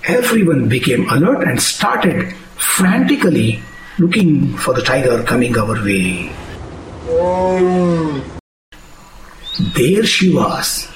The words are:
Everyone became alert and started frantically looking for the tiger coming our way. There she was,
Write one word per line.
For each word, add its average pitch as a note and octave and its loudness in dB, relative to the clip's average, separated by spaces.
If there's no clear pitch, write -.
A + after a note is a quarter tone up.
Everyone F#3 2
became B2 0
alert F3+ 2
and A#2+ 0
started - -2
frantically F#3 2
looking E3 2
for - -2
the B2+ 0
tiger B2 2
coming A#2+ 0
our A2 -2
way. F2+ -2
There F#3 2
she F#3 2
was, - -2